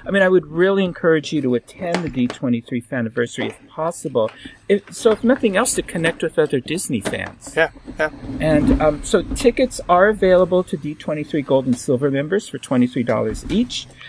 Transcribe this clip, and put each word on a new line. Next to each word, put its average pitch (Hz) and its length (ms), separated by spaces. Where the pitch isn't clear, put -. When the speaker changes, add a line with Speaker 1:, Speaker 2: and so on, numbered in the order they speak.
Speaker 1:
I - 60
mean, 196 120
I 185 60
would 180 180
really 185 380
encourage 165 480
you 151 100
to 123 120
attend 175 500
the 147 40
D 123 180
twenty-three 120 560
Faniversary 117 680
if - 180
possible. 139 640
If, 196 240
so 226 200
if 208 100
nothing 226 340
else, 233 180
to 175 80
connect 165 420
with 160 160
other 147 180
Disney 131 420
fans. - 560
Speaker 2:
Yeah, 160 140
yeah. 156 100
Speaker 1:
And, 151 420
um, 151 220
so - 180
tickets - 680
are 180 200
available 185 560
to - 120
D 147 200
twenty-three 151 460
Gold 135 240
and 123 120
Silver 139 320
members 151 380
for 135 100
twenty-three 123 460
dollars 110 440
each, 240 380